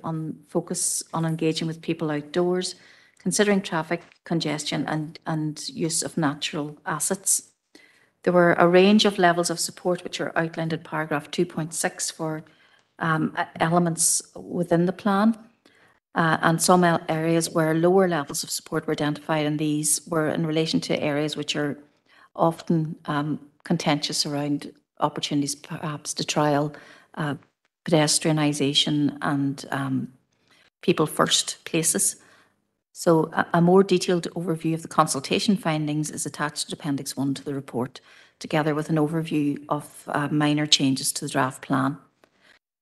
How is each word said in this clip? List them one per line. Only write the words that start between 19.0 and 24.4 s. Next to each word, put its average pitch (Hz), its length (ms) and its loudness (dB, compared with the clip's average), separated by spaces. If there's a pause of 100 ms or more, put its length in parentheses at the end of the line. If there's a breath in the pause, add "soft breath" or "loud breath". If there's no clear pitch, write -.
and 151 140 0
these 151 500 0
were 156 200 0
in 165 180 0
relation 160 340 0
to 160 180 -2
areas 147 380 -2
which 147 180 -6
are 147 240 -2 (560 soft breath)
often, 160 720 0
um, 147 340 -2 (260)
contentious 151 600 -2
around 147 480 -4 (280)